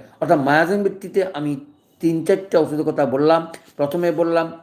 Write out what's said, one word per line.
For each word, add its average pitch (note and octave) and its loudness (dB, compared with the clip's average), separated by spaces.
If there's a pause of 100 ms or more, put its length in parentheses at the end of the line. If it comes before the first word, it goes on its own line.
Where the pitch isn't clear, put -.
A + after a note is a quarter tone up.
(200)
অর্থাৎ D#3 2
মায়াজম E3 2
ভিত্তিতে F#3+ -2
আমি D3 -8 (340)
তিন E3 -2
চারটা F#3+ 2
ওষুধের D3+ 0
কথা D3 0
বললাম। D#3 2 (280)
প্রথমে E3+ -2
বললাম, E3 0 (120)